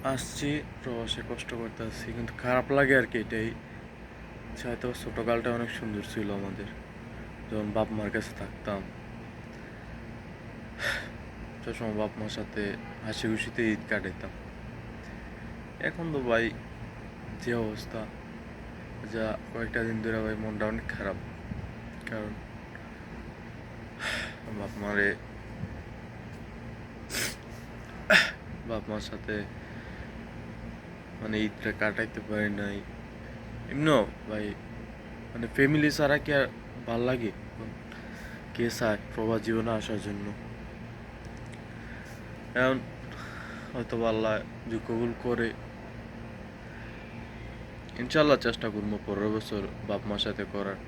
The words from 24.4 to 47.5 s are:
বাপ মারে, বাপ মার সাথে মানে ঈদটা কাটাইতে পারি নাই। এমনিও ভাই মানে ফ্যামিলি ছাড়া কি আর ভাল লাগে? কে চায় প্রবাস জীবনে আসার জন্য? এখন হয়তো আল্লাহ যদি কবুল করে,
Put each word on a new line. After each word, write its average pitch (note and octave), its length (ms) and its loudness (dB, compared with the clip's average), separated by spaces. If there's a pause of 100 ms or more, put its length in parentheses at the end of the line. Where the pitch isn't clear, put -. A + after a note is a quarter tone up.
বাপ G2+ 220 -4
মারে, G2+ 280 6 (3500)
বাপ A2 200 0
মার G#2+ 200 0
সাথে G#2+ 260 -4 (1900)
মানে G#2+ 140 0 (100)
ঈদটা G#2+ 260 0 (100)
কাটাইতে A2 460 2
পারি G#2 220 4 (120)
নাই। G2+ 160 0 (920)
এমনিও C#3+ 300 8 (280)
ভাই G#2+ 160 0 (840)
মানে A#2 140 -2 (100)
ফ্যামিলি D3 420 10
ছাড়া D3 200 8
কি D3 220 2
আর C3 60 8 (420)
ভাল A#2 220 4
লাগে? A#2+ 220 4 (1200)
কে A#2+ 120 4 (120)
চায় A2 200 6 (160)
প্রবাস A2+ 320 4
জীবনে A2+ 340 4
আসার G#2+ 260 0
জন্য? G2+ 200 -2 (2250)
এখন C3 180 8 (960)
হয়তো A#2+ 220 -2 (160)
আল্লাহ A2 220 6 (320)
যদি A2+ 220 0
কবুল A#2+ 240 2 (120)
করে, A#2 240 4 (2500)